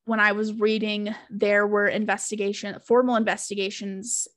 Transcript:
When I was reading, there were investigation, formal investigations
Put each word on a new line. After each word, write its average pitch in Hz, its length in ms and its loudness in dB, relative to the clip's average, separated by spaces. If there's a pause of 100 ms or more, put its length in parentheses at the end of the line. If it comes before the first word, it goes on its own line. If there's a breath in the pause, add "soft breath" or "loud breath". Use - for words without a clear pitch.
When 226 140 -2
I 208 140 4
was 214 200 -2
reading, 214 640 0 (160)
there 202 360 2
were 208 200 2
investigation, 202 960 -2
formal 247 340 4
investigations 202 1120 -4 (100)